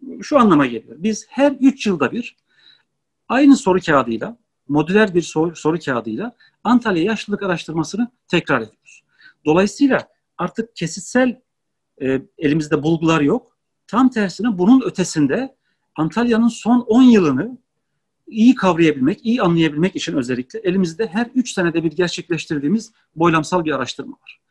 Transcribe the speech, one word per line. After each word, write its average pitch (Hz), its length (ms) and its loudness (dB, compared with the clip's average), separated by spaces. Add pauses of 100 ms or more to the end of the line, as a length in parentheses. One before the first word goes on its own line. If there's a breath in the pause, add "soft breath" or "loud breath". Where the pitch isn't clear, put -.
(220)
Şu 285 180 0
anlama 165 260 4
geliyor. 117 340 -10
Biz 208 300 -6
her 285 220 0
üç - 360 0
yılda 151 240 -2
bir - 260 -10 (920 soft breath)
aynı 277 280 6
soru 185 220 0
kağıdıyla, 135 580 -2 (300)
modüler 170 480 0
bir 175 60 2
soru, 160 340 -4
soru 165 240 -4
kağıdıyla 123 560 -8 (280 soft breath)
Antalya 208 400 2
Yaşlılık 202 400 -4
Araştırması'nı 175 680 -4 (160)
tekrar 151 340 -2
ediyoruz. - 420 -18 (420 soft breath)
Dolayısıyla 202 600 2 (300)
artık 180 380 -8
kesitsel 240 640 -4 (600)
e, 131 200 -2 (160)
elimizde 151 460 -2
bulgular 160 380 0
yok. 165 360 -2 (300)
Tam 254 220 2
tersine 208 480 -4
bunun 233 240 6
ötesinde 175 760 -2 (400)
Antalya'nın 226 520 0
son 233 320 0
on 240 240 4
yılını 208 540 4 (720)
iyi 240 280 4
kavrayabilmek, 165 680 0
iyi 233 160 0
anlayabilmek 165 540 0
için 165 180 -6
özellikle 127 460 -6
elimizde 175 480 -2
her 226 280 -4
üç 254 180 -2
senede 170 300 -2
bir 165 80 -2
gerçekleştirdiğimiz 165 1000 -4 (240)
boylamsal 165 500 0
bir 156 60 -4
araştırma 131 400 -8
var. - 400 -20